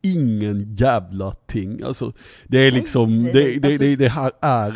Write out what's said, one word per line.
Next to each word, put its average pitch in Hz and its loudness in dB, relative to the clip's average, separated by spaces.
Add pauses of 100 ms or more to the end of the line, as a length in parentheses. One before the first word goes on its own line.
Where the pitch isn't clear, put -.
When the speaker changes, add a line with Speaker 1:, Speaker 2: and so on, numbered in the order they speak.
Speaker 1:
ingen 107 -2
jävla 98 0
ting. 101 -8
Alltså, 123 -8 (340)
det 127 0
är 135 6
Speaker 2:
Nej, 127 4
Speaker 1:
liksom, 113 0
Speaker 2:
nej, 123 -2
Speaker 1:
det, 135 6
Speaker 2:
nej. 131 -2
Speaker 1:
det, 143 2
Speaker 2:
Alltså 143 0
Speaker 1:
det, 143 2
det 131 2
här 131 -2
är 117 0